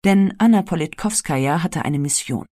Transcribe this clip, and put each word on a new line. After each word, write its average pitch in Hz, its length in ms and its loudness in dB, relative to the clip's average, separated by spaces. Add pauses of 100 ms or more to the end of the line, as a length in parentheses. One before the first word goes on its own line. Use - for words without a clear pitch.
Denn 196 340 4
Anna 220 240 4
Politkowskaja 156 1000 -2
hatte 165 220 -4
eine 147 140 -2
Mission. 139 580 -4